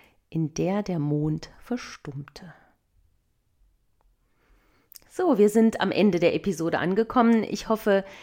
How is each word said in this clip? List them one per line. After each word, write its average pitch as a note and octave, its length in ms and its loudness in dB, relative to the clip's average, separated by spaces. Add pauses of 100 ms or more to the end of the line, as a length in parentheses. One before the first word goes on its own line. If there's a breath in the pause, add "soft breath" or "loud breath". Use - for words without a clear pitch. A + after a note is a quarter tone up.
(300 soft breath)
in D#3+ 240 -4
der F#3 280 -2
der F3+ 160 -6
Mond D3+ 600 -4
verstummte. - 960 -14 (2500 soft breath)
So, F4 280 0
wir G#3 100 6
sind A3+ 320 2
am F#3+ 120 -2
Ende F3+ 260 2
der E3+ 160 2
Episode D#3+ 460 -4
angekommen. A3+ 640 2
Ich - 240 -8
hoffe, G3+ 360 0 (180 loud breath)